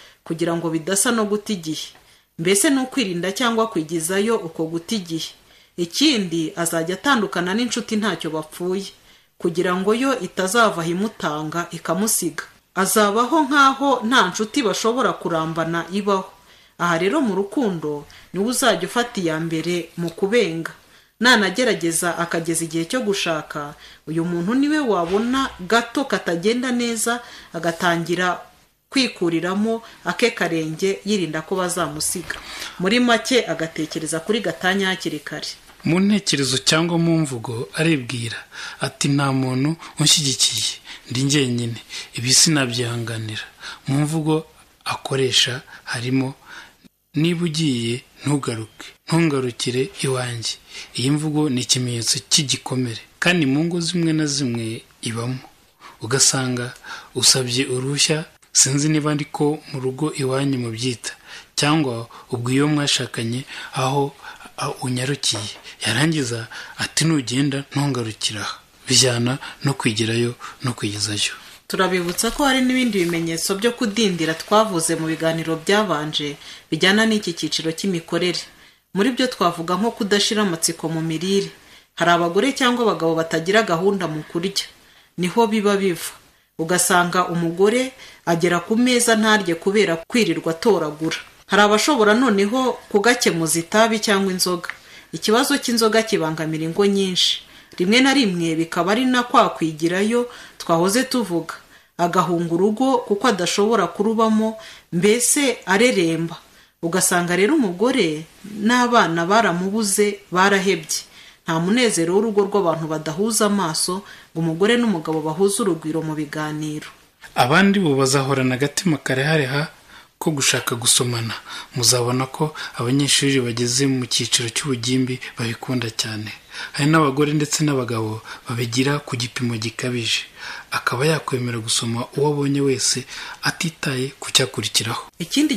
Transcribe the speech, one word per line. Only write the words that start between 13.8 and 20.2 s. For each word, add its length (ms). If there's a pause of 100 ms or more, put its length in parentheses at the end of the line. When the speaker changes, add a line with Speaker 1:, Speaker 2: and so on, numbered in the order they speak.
Speaker 1:
nta 260
nshuti 340
bashobora 520
kurambana 800
ibaho. 360 (480)
Aha 200
rero 240
mu 120
rukundo, 680 (320)
niwe 160
uzajya 400
ufata 320
iya 180
mbere 560
mu 140
kubenga. 640 (460)